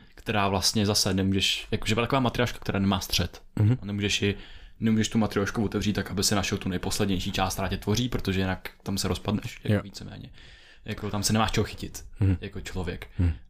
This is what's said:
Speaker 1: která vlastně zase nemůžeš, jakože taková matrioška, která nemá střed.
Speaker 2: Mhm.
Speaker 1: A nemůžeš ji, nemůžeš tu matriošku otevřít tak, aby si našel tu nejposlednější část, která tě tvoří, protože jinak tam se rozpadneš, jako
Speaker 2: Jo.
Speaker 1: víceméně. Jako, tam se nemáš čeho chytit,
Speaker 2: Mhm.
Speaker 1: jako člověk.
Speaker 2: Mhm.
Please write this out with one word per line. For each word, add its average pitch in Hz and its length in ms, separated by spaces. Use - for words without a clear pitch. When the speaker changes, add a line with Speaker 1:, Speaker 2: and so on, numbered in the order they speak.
Speaker 1:
která 104 340
vlastně 98 380
zase 101 280
nemůžeš, 95 560
jakože - 240
taková 120 260
matrioška, 127 380
která 98 200
nemá 98 220
střed. - 420
Speaker 2:
Mhm. 107 240
Speaker 1:
A - 40
nemůžeš 101 360
ji, 101 120
nemůžeš 110 280
tu 117 100
matriošku 104 460
otevřít 98 280
tak, 92 180
aby 92 140
si - 100
našel 98 240
tu - 100
nejposlednější 95 640
část, 95 220
která 95 140
tě 95 80
tvoří, 110 320
protože 95 320
jinak 95 300
tam 98 160
se 95 100
rozpadneš, - 560
jako 107 100
Speaker 2:
Jo. 101 80
Speaker 1:
víceméně. - 480
Jako, 104 260
tam 101 120
se 101 100
nemáš 110 180
čeho 107 140
chytit, - 400
Speaker 2:
Mhm. 95 200
Speaker 1:
jako 98 200
člověk. 87 460
Speaker 2:
Mhm. 87 140